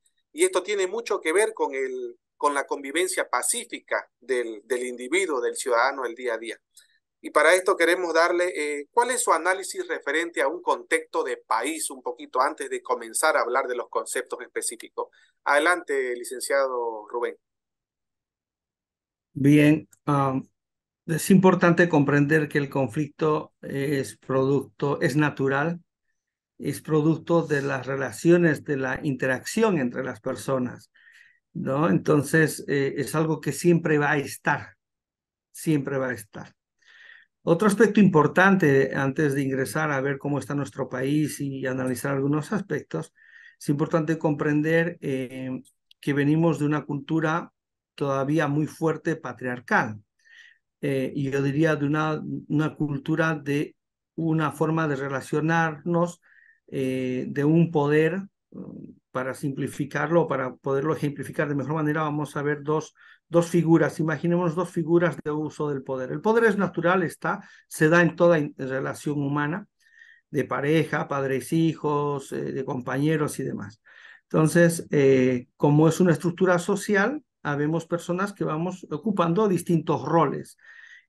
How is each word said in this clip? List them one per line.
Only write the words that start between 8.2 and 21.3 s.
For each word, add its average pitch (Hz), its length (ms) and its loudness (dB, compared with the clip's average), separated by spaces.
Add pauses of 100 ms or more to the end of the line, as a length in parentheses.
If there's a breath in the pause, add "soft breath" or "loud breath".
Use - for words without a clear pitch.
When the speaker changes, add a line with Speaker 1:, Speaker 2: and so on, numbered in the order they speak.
Speaker 1:
eh, 147 360 -6
¿cuál 240 200 2
es 247 120 -2
su 196 100 2
análisis 180 560 -2
referente 160 540 -4
a 135 60 2
un 175 120 -6
contexto 160 640 -2
de - 140 -6
país 139 520 -4
un 131 120 -14
poquito 143 400 -4
antes 143 260 -2
de 127 140 -6
comenzar 120 540 -2
a 131 40 2
hablar 123 260 -2
de 123 100 -6
los 113 120 -8
conceptos 117 540 -8
específicos? - 640 -10 (340 soft breath)
Adelante, 143 720 0
licenciado 120 920 -4
Rubén. - 280 -6 (2000)
Speaker 2:
Bien, 147 560 6 (180)
um, 135 400 0 (600)
es 160 240 -2